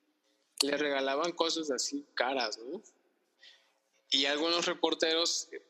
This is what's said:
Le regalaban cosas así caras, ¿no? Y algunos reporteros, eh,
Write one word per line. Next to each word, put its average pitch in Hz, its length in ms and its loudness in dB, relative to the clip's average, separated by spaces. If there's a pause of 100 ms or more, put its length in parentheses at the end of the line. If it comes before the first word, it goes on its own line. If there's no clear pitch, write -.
(640)
Le 143 140 0
regalaban 143 560 0
cosas 160 380 0
así 139 440 -4
caras, 120 440 0
¿no? 139 240 -10 (1300)
Y 139 160 2
algunos 165 400 2
reporteros, 165 840 2
eh, - 180 -8